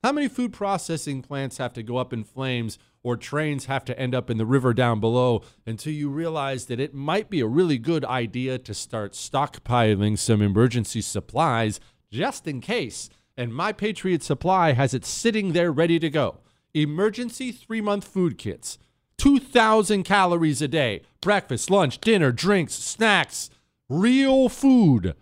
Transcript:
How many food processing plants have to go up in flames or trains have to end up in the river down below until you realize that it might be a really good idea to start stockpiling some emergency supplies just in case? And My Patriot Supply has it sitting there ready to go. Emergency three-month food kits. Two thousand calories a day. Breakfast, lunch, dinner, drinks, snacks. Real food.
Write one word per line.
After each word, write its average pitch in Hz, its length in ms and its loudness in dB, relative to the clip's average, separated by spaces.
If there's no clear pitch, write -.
How 240 80 2
many 294 160 0
food 247 260 -4
processing 165 680 -6
plants 139 360 -8
have 123 160 -6
to 117 100 -10
go 120 140 -4
up 127 140 -4
in 113 120 -6
flames 123 520 -6
or 120 120 -2
trains 147 500 -4
have 135 180 -4
to 127 120 -8
end 127 200 -4
up 123 140 -4
in 113 80 -2
the 110 80 -2
river 127 280 2
down 117 240 2
below 117 440 2
until 113 280 -8
you 147 160 -6
realize 143 580 -6
that 120 140 -6
it 147 120 -4
might 151 380 -4
be 196 100 -2
a 117 60 0
really 147 320 2
good 147 260 -2
idea 123 540 -4
to 113 160 -12
start 107 380 -8
stockpiling 110 1040 0
some 107 240 2
emergency 110 580 2
supplies 113 760 -2
just 175 380 -6
in 135 120 -6
case? 185 480 -6
And 120 180 -6
My 180 180 -4
Patriot 190 500 -4
Supply 170 500 2
has 131 200 2
it 127 140 -6
sitting 214 460 -2
there 170 200 2
ready 165 260 4
to 156 120 -2
go. 135 300 -2
Emergency 214 800 -2
three-month 208 520 -4
food 180 320 -2
kits. - 400 -10
Two 285 220 4
thousand 220 680 2
calories 175 560 2
a 147 80 -2
day. 127 340 0
Breakfast, - 480 -2
lunch, 185 300 2
dinner, 180 320 2
drinks, 170 420 0
snacks. - 760 0
Real 262 600 4
food. 151 720 4